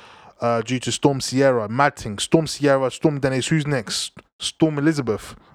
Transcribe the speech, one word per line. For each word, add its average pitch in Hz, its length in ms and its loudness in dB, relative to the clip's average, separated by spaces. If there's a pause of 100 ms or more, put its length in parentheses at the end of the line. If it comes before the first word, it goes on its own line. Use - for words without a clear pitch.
(400)
uh, 117 220 0
due 123 160 -4
to 117 140 -4
Storm 139 280 2
Sierra. 131 480 2
Mad 139 280 2
thing. 101 220 -8
Storm 165 280 2
Sierra, 135 440 2
Storm 147 300 -2
Dennis. 131 280 -2
Who's 156 180 0
next? - 460 -4 (260)
Storm 156 400 0
Elizabeth. 139 560 0 (200)